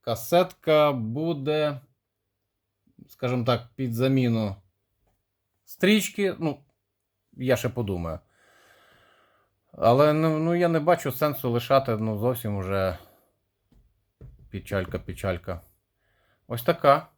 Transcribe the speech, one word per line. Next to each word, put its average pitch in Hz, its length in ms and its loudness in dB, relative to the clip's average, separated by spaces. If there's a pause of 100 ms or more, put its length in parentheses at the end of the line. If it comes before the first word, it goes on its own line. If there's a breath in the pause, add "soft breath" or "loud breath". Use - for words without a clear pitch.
Касетка 151 880 2
буде, 143 880 -2 (1300)
скажімо 123 360 -4
так, 120 180 0 (140)
під 123 180 -4
заміну 117 640 2 (1080)
стрічки. 202 760 0
Ну, 151 180 -2 (760)
я 127 240 0
ще 123 120 -4
подумаю. 87 500 -4 (1500 soft breath)
Але, 139 420 4
ну, 156 260 2
ну, 165 160 0
я 175 120 2
не 165 120 2
бачу 160 320 0
сенсу 139 380 -2
лишати, 117 480 2
ну, 110 200 -2
зовсім 113 400 -2
уже 95 400 -2 (1500 soft breath)
печалька, 95 480 -6
печалька. 90 640 -8 (840)
Ось 117 160 -8
така. 156 440 2 (100)